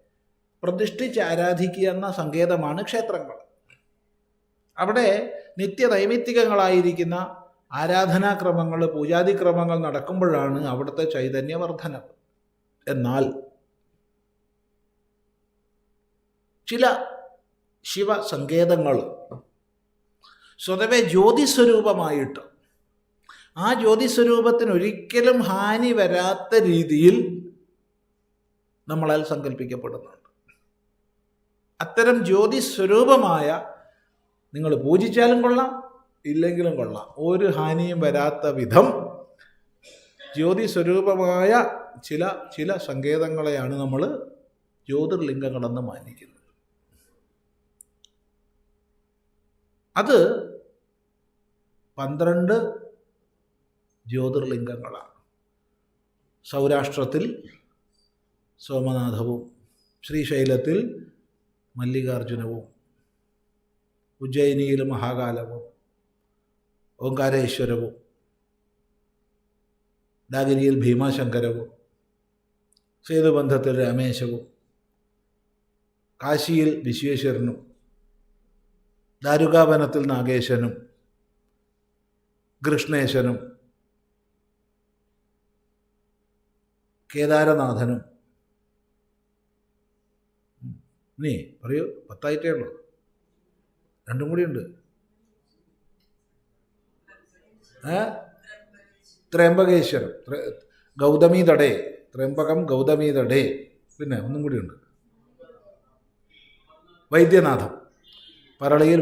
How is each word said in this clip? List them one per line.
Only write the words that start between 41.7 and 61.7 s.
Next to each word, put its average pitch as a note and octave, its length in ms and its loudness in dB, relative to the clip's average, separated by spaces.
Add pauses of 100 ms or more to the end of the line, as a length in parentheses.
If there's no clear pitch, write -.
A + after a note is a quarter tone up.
ചില, D3+ 180 -4 (340)
ചില F3+ 200 -4 (120)
സങ്കേതങ്ങളെയാണ് D3 920 -2
നമ്മൾ C3+ 200 -2 (840)
ജ്യോതിർലിംഗങ്ങളെന്ന് C3+ 1040 -4
മാനിക്കുന്നത്. - 400 -20 (3750)
അത് A#3+ 220 4 (1800)
പന്ത്രണ്ട് E3+ 580 0 (1500)
ജ്യോതിർലിംഗങ്ങളാണ്. B2+ 1080 -6 (1300)
സൗരാഷ്ട്രത്തിൽ C#3 760 -2 (1400)
സോമനാഥവും B2 800 -4 (640)
ശ്രീശൈലത്തിൽ C3+ 760 -2 (960)